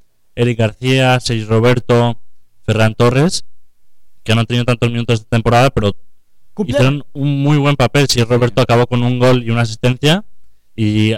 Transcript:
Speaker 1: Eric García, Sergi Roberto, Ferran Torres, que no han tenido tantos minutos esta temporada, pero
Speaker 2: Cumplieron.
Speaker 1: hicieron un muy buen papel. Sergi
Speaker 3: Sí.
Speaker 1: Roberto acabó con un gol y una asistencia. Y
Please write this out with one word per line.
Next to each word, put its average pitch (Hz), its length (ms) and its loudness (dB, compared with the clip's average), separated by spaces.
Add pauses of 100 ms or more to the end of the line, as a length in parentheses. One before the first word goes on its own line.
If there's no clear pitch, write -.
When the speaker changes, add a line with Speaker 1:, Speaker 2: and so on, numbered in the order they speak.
(360)
Speaker 1:
Eric 120 240 0
García, 127 600 2
Sergi 113 240 -4
Roberto, 120 760 2 (440)
Ferran 110 320 2
Torres, 127 500 2 (760)
que 110 100 0
no 117 80 2
han 113 60 -2
tenido 120 180 -2
tantos 120 240 0
minutos 117 300 -2
esta - 100 -18
temporada, 120 420 2
pero 104 240 -2 (580)
Speaker 2:
Cumplieron. 165 420 0
Speaker 1:
hicieron 139 180 -10
un 139 300 -2
muy 147 140 4
buen 143 180 2
papel. 135 320 2
Sergi 117 180 0
Speaker 3:
Sí. 117 80 -2
Speaker 1:
Roberto 123 280 2
acabó 120 260 2
con 120 160 -2
un 123 160 0
gol 127 240 2
y 113 60 -8
una 117 120 0
asistencia. 127 600 -2 (500)
Y 107 440 0